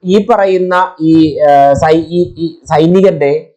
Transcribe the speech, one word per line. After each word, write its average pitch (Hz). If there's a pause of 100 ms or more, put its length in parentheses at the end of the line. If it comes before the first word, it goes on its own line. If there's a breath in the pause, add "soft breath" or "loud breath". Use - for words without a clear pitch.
ഈ 202
പറയുന്ന 185
ഈ, 160
ആ, 143
സൈ-, 160
ഈ, 175
ഈ 160
സൈനികന്റെ 156